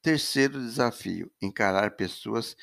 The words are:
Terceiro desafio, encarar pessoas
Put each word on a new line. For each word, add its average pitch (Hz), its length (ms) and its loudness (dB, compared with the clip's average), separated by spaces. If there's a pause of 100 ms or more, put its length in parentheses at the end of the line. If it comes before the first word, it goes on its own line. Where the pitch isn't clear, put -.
Terceiro 139 580 2
desafio, 113 680 -2 (120)
encarar 101 560 2
pessoas 110 640 -4